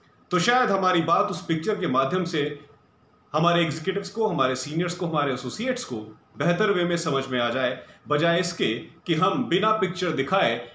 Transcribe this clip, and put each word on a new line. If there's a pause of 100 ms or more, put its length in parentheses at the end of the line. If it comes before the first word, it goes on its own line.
(300)
तो
शायद
हमारी
बात
उस
पिक्चर
के
माध्यम
से (720)
हमारे
एग्जीक्यूटिव्स
को,
हमारे
सीनियर्स
को,
हमारे
एसोसिएट्स
को (420)
बेहतर
वे
में
समझ
में
आ
जाए, (220)
बजाय
इसके (320)
कि
हम
बिना
पिक्चर
दिखाए